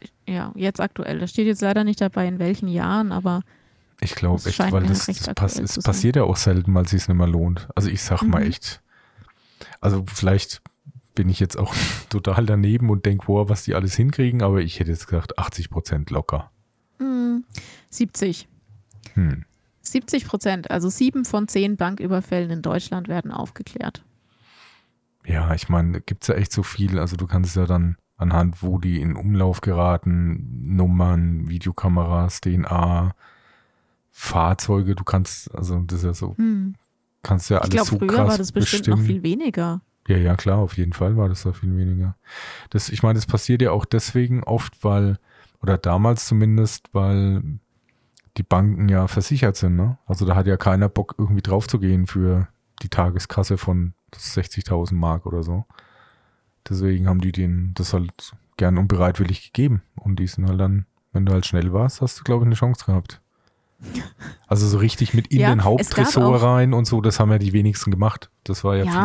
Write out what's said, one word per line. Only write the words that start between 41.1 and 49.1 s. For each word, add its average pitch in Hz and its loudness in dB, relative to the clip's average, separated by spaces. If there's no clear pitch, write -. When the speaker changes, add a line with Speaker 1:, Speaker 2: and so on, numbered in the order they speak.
Speaker 2:
war 104 2
das 92 -4
da 92 -2
viel 92 -4
weniger. 92 -2
Das, - -2
ich - -4
meine, 110 4
das 110 -2
passiert 120 2
ja 117 2
auch 101 0
deswegen 123 0
oft, - -6
weil, 101 2
oder 98 2
damals 104 2
zumindest, 110 2
weil 98 2
die 104 0
Banken 101 4
ja 95 4
versichert 107 0